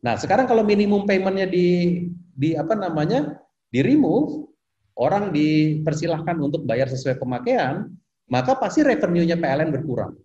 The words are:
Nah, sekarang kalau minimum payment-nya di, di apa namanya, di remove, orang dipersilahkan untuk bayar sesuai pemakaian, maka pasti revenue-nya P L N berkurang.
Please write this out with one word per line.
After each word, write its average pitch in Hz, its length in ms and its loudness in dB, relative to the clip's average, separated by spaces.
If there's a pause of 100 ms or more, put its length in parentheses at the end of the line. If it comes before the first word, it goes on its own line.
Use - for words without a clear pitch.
Nah, 117 160 0
sekarang 208 240 2
kalau 233 160 4
minimum 208 480 2
payment-nya 190 400 0
di, 175 640 2
di 151 400 -4
apa 156 240 -2
namanya, 190 640 -2 (320)
di 123 80 2
remove, 240 720 2 (400)
orang 180 400 0
dipersilahkan 156 1040 0
untuk 147 320 -2
bayar 123 160 0
sesuai 127 320 -4
pemakaian, 143 720 -4 (400)
maka 127 240 0
pasti 277 320 0
revenue-nya 170 560 2
P - 80 -4
L 143 160 0
N 156 80 -4
berkurang. 120 400 -6 (120)